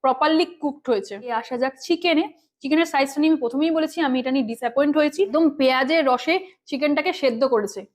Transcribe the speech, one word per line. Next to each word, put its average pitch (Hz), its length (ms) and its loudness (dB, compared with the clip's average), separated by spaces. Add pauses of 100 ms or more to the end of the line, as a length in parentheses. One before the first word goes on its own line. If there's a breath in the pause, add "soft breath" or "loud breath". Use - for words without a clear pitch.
প্রপারলি 302 440 2
কুকড 294 440 -8
হয়েছে। 202 260 -2
এ 240 160 -10
আসা 233 260 -6
যাক 262 240 -2
চিকেনে। 339 520 0 (260 soft breath)
চিকেনের 302 260 0
সাইজটা 277 360 -2
নিয়ে 320 100 4
আমি 302 80 2
প্রথমেই 269 320 -2
বলেছি 311 300 -2
আমি 254 180 0
এটা 262 120 -2
নিয়ে 262 140 0
ডিসঅ্যাপয়েন্ট 254 520 0
হয়েছি। 302 260 2
একদম 320 260 2
পেঁয়াজের 269 560 2
রসে 285 340 2 (260 loud breath)
চিকেনটাকে 294 480 -2
সেদ্ধ 247 300 0
করেছে। 208 520 -2